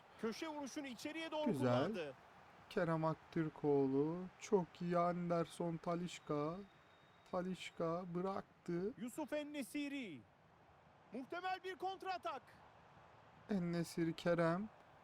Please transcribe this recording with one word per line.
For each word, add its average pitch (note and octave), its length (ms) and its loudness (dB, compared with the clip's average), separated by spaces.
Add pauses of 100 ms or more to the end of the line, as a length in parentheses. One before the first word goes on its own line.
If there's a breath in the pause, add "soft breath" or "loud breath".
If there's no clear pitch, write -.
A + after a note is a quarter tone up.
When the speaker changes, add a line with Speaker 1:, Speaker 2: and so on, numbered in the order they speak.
(200)
Speaker 1:
Köşe A3+ 280 -2
vuruşunu D4 380 -6
içeriye D#4 440 -6
doğru D4+ 220 0
Speaker 2:
Güzel. B2 260 4
Speaker 1:
kullandı. E3 360 -2 (560)
Speaker 2:
Kerem E3 340 2
Aktürkoğlu. D3+ 1120 4 (220)
Çok F#3 280 4 (140)
iyi F3 180 2
Anderson F3 760 2
Talisca. E3 800 -2 (760)
Talisca F3+ 720 -2 (120)
bıraktı. F#3+ 840 -2
Speaker 1:
Yusuf B3 340 -6
En-Nesyri. C#4+ 880 -4 (920)
Muhtemel F4 520 -4
bir F#4 140 -4
kontratak. F4+ 640 -4 (1080)
Speaker 2:
En-Nesyri E3+ 640 2
Kerem. E3+ 540 4 (360)